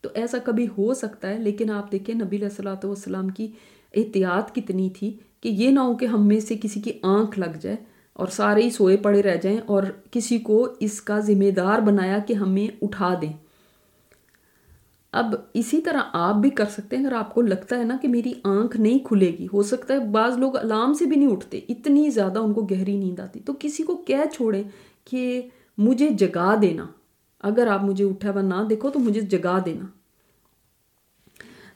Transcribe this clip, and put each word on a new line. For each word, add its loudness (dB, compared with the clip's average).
तो -8
ऐसा -6
कभी -2
हो -2
सकता -8
है, -6
लेकिन -2
आप -6
देखें -6
नबी -4
अलैहिस्सलातु -8
वस्सलाम -6
की -10
एहतियात 0
कितनी -4
थी -8
कि -4
ये 2
ना 6
हो 2
कि -4
हम 2
में 6
से -4
किसी -6
की -8
आँख 2
लग -6
जाए -6
और -4
सारे 2
ही 2
सोए 4
पड़े 4
रह 2
जाएं 0
और -2
किसी 0
को 2
इसका -2
ज़िम्मेदार 4
बनाया 2
कि -2
हमें 0
उठा -2
दें। -8
अब -4
इसी 0
तरह -2
आप -2
भी 4
कर 0
सकते -8
हैं, 0
अगर -2
आपको 0
लगता 0
है -2
ना -2
कि -2
मेरी 0
आँख 0
नहीं 4
खुलेगी। 2
हो 0
सकता -2
है -2
बाज़ 2
लोग 0
अलार्म 0
से 0
भी 2
नहीं 4
उठते, -2
इतनी 2
ज़्यादा 0
उनको 0
गहरी -2
नींद -4
आती। -14
तो -6
किसी -6
को -4
कह 0
छोड़ें -2
कि -4
मुझे 4
जगा 2
देना, 0
अगर 2
आप 0
मुझे 0
उठा -2
हुआ 0
ना 0
देखो -2
तो -2
मुझे 0
जगा 0
देना। -8